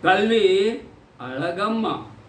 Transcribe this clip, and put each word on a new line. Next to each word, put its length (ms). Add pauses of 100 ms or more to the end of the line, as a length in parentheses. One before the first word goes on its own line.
తల్లి 760 (400)
అళగమ్మ. 800 (260)